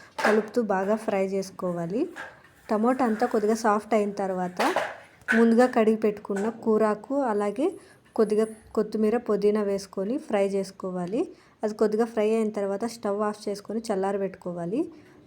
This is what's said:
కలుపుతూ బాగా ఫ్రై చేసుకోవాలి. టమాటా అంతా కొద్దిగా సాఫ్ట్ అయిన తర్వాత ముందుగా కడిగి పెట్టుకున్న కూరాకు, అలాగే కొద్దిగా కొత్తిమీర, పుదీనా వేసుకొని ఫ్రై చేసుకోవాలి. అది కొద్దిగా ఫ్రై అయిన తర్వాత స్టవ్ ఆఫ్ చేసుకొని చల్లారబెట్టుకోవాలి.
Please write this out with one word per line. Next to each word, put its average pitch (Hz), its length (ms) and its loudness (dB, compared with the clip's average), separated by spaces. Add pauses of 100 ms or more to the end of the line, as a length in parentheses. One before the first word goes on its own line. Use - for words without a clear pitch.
(260)
కలుపుతూ 220 340 2 (140)
బాగా 196 220 0 (100)
ఫ్రై 202 160 0 (120)
చేసుకోవాలి. 185 680 -4 (680)
టమాటా 240 400 2
అంతా 220 240 0
కొద్దిగా 214 300 2
సాఫ్ట్ 214 340 2
అయిన 208 240 0
తర్వాత 185 380 -4 (800)
ముందుగా 233 380 6
కడిగి 220 300 4
పెట్టుకున్న 208 400 -2 (180)
కూరాకు, 220 520 0 (160)
అలాగే 208 360 -2 (520)
కొద్దిగా 214 260 4 (320)
కొత్తిమీర, 214 400 0 (100)
పుదీనా 208 440 2
వేసుకొని 196 440 -4 (140)
ఫ్రై 202 160 2 (100)
చేసుకోవాలి. 190 640 -4 (420)
అది 214 180 -2
కొద్దిగా 220 320 2
ఫ్రై 214 140 2 (100)
అయిన 220 220 0
తర్వాత 196 240 -2 (120)
స్టవ్ 202 260 -2 (100)
ఆఫ్ 208 160 -12
చేసుకొని 208 420 -6
చల్లారబెట్టుకోవాలి. 190 920 -2 (460)